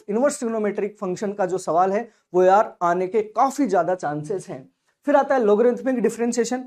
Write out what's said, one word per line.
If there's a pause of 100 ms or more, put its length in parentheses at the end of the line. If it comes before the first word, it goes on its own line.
(120)
inverse
trigonometric
function
का
जो
सवाल
है (240)
वो
यार
आने
के
काफी
ज्यादा
चांसेस
हैं। (360)
फिर
आता
है
logarithmic
differentiation,